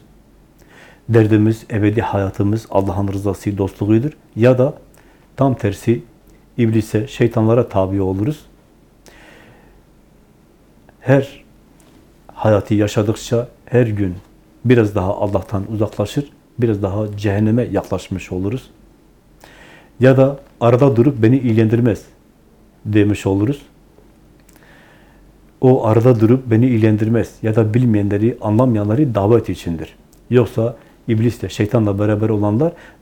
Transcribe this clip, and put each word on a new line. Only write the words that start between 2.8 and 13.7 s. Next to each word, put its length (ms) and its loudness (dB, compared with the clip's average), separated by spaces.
rızası, 500 -6
dostluğudur. 540 0
Ya 220 2
da 160 0
tam 180 0
tersi, 480 -4
iblise, 480 0
şeytanlara 600 0
tabi 320 -2
oluruz. 460 -4
Her 440 0
hayatı 400 0
yaşadıkça 760 -2
her 220 2